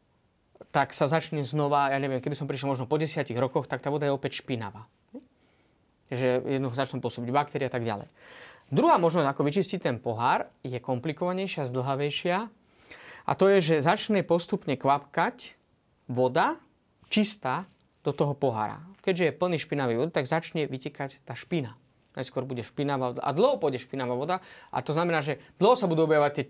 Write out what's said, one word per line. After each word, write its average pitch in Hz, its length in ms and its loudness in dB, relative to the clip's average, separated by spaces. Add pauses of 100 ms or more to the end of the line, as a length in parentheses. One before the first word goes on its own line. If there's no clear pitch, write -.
(720)
tak 139 240 0
sa 147 160 2
začne 156 320 -2
znova, 143 480 2
ja 135 80 0
neviem, 135 240 -2
keby 147 160 -4
som 143 80 -6
prišiel 139 240 -4
možno 127 160 -2
po 156 80 2
desiatich 151 400 -2
rokoch, 131 320 0
tak 131 160 -6
tá 143 80 -2
voda 147 160 -2
je 139 80 2
opäť 135 240 -6
špinavá. 110 480 -8 (1200)
Že 127 400 0
jednoducho 135 320 -2
začnú 131 240 -4
pôsobiť 120 320 -6
baktérie 143 320 0
a 120 60 -6
tak 123 100 -4
ďalej. 107 240 -4 (640)
Druhá 277 240 6
možnosť, 165 320 4
ako 139 160 -2
vyčistiť 170 480 0
ten 117 80 -2
pohár, 123 480 0 (160)
je 127 160 -6
komplikovanejšia, 160 880 -4
zdĺhavejšia. 139 680 -2 (920)
A - 80 -2
to 196 160 6
je, 196 80 8
že 156 240 2
začne 190 400 2
postupne 185 560 0
kvapkať - 800 0 (480)
voda, 127 480 2 (540)
čistá, 185 600 0 (360)
do 143 80 2
toho 143 240 0
pohára. 113 480 -2 (160)
Keďže 180 300 0
je 151 60 -16
plný 180 200 0
špinavý 131 400 0
vody, 156 160 0
tak 139 160 0
začne 160 400 -2
vytekať 135 560 -10
tá 131 80 -12
špina. 123 400 -4 (400)
Najskôr 131 320 -6
bude 127 160 -6
špinavá 131 560 -2
voda - 80 -6
a 139 80 0
dlho 240 240 4
pôjde 139 240 -2
špinavá 123 320 -6
voda. 151 240 -2 (320)
A - 160 -6
to 156 80 -2
znamená, 165 320 0
že 147 160 -4 (160)
dlho 214 160 6
sa 233 160 2
budú 160 160 4
objavovať 147 360 4
tie 135 80 -4